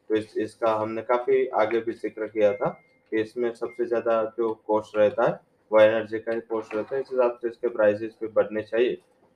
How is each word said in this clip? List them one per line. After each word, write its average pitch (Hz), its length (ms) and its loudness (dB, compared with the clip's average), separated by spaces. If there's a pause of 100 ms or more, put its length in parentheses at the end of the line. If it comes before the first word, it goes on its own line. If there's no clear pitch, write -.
तो 107 60 0
इस, 107 240 -4
इसका 110 360 -2
हमने 110 280 -4
काफ़ी 127 440 0
आगे 113 340 0
भी 113 120 -4
जिक्र 107 340 -8
किया 104 260 2
था 135 160 -4 (420)
कि 110 100 0
इसमें 113 340 -4
सबसे 117 300 -6
ज़्यादा 113 540 -2
जो 113 160 -2 (120)
cost 107 300 -2
रहता 107 300 4
है 160 140 -2 (320)
वो 110 80 8
एनर्जी 110 380 4
का 113 140 -6
ही 113 80 -4
कॉस्ट 110 340 -6
रहता 107 200 -6
है। 135 60 -2
इस 131 120 -8
हिसाब 123 300 2
से 120 60 -2
इसके 117 200 -4
prices 107 540 0
भी 110 60 -6
बढ़ने 107 340 0
चाहिए। 113 320 0 (420)